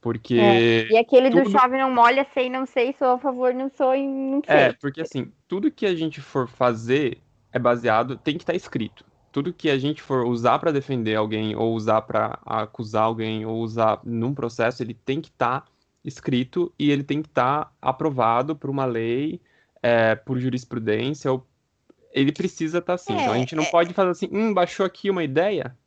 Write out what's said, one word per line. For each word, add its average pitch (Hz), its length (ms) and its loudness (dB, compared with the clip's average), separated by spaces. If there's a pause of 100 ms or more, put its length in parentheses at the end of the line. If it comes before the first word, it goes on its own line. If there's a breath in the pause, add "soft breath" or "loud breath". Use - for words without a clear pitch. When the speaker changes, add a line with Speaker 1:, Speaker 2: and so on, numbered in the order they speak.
Speaker 1:
Porque 117 340 -4 (540)
Speaker 2:
É, 220 60 2
e - 40 8
aquele 254 320 6
do 262 140 6
Speaker 1:
tudo 208 60 -2
Speaker 2:
chove 254 280 4
não 262 160 0
molha, 247 380 4
sei 254 160 -2
não 262 180 -4
sei, 262 320 0
sou 269 100 2
a 247 100 2
favor 254 360 -2
não 262 220 -6
sou 262 180 2
e 277 120 -2
não 269 360 -4
sei. - 140 2
Speaker 1:
É, 127 160 4
porque, 143 300 -8
assim, 135 280 -8 (160)
tudo 202 240 -2
que - 160 -8
a 185 80 0
gente 160 260 -6
for 131 280 -4
fazer 123 720 0 (320)
é - 60 -2
baseado, 120 580 0
tem 151 220 -4
que - 60 -14
tá 170 100 -4
escrito. - 500 -8 (260)
Tudo 143 220 -4
que - 180 -4
a 135 80 2
gente 143 240 -4
for 127 240 -2
usar 120 320 2
pra 165 140 0
defender 127 420 -2
alguém, 107 400 -2
ou 113 200 0
usar 110 280 0
pra 110 420 -4
acusar 107 600 -4
alguém, 110 400 -4
ou 113 160 -6
usar 113 420 0
num 117 320 -4
processo, 117 480 -4
ele 117 120 -8
tem 135 260 -4
que - 100 -16
tá 127 340 -4 (400)
escrito 139 720 -2
e 147 120 2
ele 143 140 0
tem 143 180 -4
que 151 60 -12
tá 135 420 0 (100)
aprovado 131 760 0
por 143 140 -8
uma 135 160 -2
lei, 123 540 -4 (420)
é, 117 320 4
por 131 240 -6
jurisprudência, 123 920 -4
ou... 127 160 -4 (640)
Ele 139 220 0
precisa 160 480 -4
tá 180 140 -4
assim. - 180 -8
Então, 269 200 -2
a 110 40 0
Speaker 3:
É, 123 40 0
Speaker 1:
gente 127 140 -6
não 156 100 -2
Speaker 3:
é. 143 60 -4
Speaker 1:
pode 170 240 2
fazer 190 160 2
assim, 175 220 -4
"Hum, 214 220 0
baixou 185 320 0
aqui 196 240 -6
uma 185 120 0
ideia" 151 540 -2 (100)